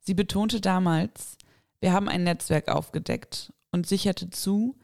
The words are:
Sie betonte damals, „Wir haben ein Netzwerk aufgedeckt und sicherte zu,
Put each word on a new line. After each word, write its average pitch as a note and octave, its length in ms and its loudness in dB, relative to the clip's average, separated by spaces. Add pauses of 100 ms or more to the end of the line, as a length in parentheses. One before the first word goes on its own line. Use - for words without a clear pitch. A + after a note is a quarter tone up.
Sie F#3+ 120 -2
betonte G#3 460 0
damals, F#3 760 0 (440)
„Wir F3+ 100 4
haben G3+ 160 4
ein - 160 0
Netzwerk E3+ 460 0
aufgedeckt - 840 -4 (200)
und F3 160 -2
sicherte F#3+ 420 0
zu, G#3 540 0